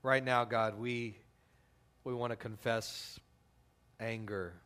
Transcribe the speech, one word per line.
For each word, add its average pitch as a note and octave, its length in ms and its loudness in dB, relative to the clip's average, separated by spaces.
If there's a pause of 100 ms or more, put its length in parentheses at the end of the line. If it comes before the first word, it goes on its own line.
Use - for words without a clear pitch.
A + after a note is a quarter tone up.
Right C3 200 4
now, B2+ 220 6
God, A2 320 2
we, A#2+ 380 -4 (880)
we B2+ 100 -4
want A#2+ 180 -2
to A2+ 40 -2
confess - 840 -2 (800)
anger G#2 680 -6